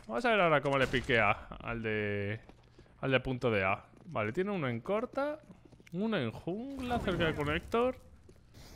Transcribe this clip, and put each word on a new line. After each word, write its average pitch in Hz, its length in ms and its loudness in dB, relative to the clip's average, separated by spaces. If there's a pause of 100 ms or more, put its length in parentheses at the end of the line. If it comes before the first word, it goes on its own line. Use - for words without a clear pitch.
Vamos 233 160 -4
a 247 60 2
ver 214 100 4
ahora 156 220 6
cómo 139 160 2
le 127 100 4
piquea 113 640 2 (120)
al 117 220 -6
de, 104 560 -2 (600)
al 135 100 0
de 131 80 6
punto 127 320 0
de 98 140 4
A. 98 180 0 (220)
Vale, 110 260 -2
tiene 185 200 -2
uno 151 180 -2
en 117 100 -4
corta, 269 640 -4 (500)
uno 214 240 -2
en 120 160 0
jungla, 247 720 -4
cerca 175 240 0
del 151 100 0
conector. 170 640 0 (760)